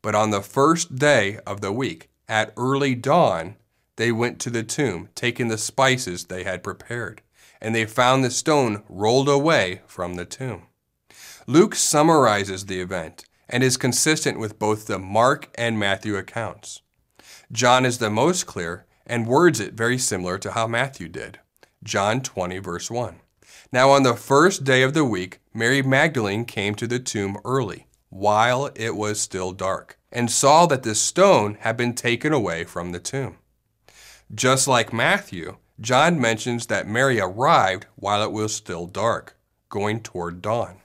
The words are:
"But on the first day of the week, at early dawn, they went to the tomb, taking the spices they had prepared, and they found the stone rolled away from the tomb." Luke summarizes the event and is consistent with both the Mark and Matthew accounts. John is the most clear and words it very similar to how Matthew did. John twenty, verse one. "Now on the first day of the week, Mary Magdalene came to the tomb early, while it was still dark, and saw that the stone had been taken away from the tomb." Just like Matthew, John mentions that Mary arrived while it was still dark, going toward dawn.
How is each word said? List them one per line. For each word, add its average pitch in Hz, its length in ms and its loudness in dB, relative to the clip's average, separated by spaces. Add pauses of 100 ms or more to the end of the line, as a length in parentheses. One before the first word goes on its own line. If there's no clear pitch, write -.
"But 107 120 -2
on 107 160 2
the 101 120 0
first 151 540 0
day 120 500 2
of 98 140 -8
the 101 100 -4
week, 104 400 -6 (180)
at 110 280 -2
early 135 380 0
dawn, 117 600 0 (400)
they 117 140 0
went 117 300 -2
to 123 100 -8
the 113 140 -4
tomb, 107 500 -4
taking 120 340 -4
the 110 100 -4
spices 127 680 -2
they 92 200 -12
had 90 200 -8
prepared, 98 560 -12 (400)
and 110 140 -4
they 113 100 2
found 127 400 2
the 120 60 0
stone 123 580 0
rolled 117 400 2
away 139 580 2
from 90 280 -8
the 90 100 -8
tomb." 117 420 -12 (800)
Luke 175 280 4
summarizes 107 920 2
the 92 140 -6
event 90 460 -8 (220)
and 123 140 0
is 127 140 2
consistent 151 600 0
with 104 200 -8
both 107 280 -2
the 98 120 -4
Mark 113 580 0
and 113 220 -2
Matthew 101 380 -2
accounts. - 640 -10 (720)
John 123 320 4
is 120 140 0
the 110 120 0
most 151 360 0
clear 90 400 -10 (200)
and 117 200 -4
words 139 340 4
it - 140 -8
very 117 240 0
similar 92 400 -4
to 98 140 -8
how 113 140 -2
Matthew 117 400 -4
did. - 320 -14 (460)
John 107 380 -2
twenty, 92 360 -8
verse 87 320 -10
one. 113 300 -8 (500)
"Now 131 200 4
on 139 120 6
the 120 140 4
first 147 480 2
day 131 180 4
of 139 120 0
the 160 100 2
week, 95 340 -4 (160)
Mary 117 260 2
Magdalene 131 640 0
came 104 300 -4
to 117 140 -8
the 120 100 -4
tomb 101 460 -6
early, 117 420 -4 (240)
while 110 640 2
it 113 220 -6
was 104 240 -4
still 92 320 -6
dark, 92 440 -8 (160)
and 120 180 -2
saw 156 360 6
that 131 160 0
the 110 120 -2
stone 131 680 4
had 117 160 -2
been 120 180 -2
taken 120 380 -2
away 87 320 -2
from 87 260 -8
the 87 80 -8
tomb." 123 400 -8 (960)
Just 127 320 2
like 123 260 2
Matthew, 113 640 -2 (240)
John 139 400 4
mentions 117 460 -2
that 98 220 -4
Mary 123 320 2
arrived 101 760 2
while 104 300 -2
it - 80 -4
was 107 220 -4
still 87 320 -10
dark, 98 500 -4 (320)
going 107 320 -4
toward 87 420 -10
dawn. 104 420 -4